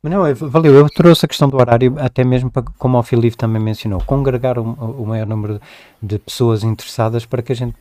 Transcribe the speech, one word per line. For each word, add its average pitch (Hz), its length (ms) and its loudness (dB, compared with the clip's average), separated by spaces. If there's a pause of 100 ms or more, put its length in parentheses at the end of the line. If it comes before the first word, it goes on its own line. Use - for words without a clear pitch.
Mas 156 100 -4
não, 190 140 2
eu, 139 80 0
valeu, 147 400 4
eu 147 120 8
trouxe 165 380 4
a - 20 -8
questão 143 220 0
do 135 80 0
horário 123 400 2
até 127 260 -2
mesmo 127 280 0
para, 127 100 -4 (160)
como 127 220 0
o - 20 0
Filipe 117 340 0
também 110 240 -2
mencionou, 107 460 -4
congregar 127 540 -2
o, - 20 -4
o 113 460 -8
maior 110 180 -4
número 104 340 -6 (400)
de 107 200 -6
pessoas 113 440 -2
interessadas 113 640 -4
para 120 160 -6
que 127 100 -8
a 120 40 -2
gente 120 260 -8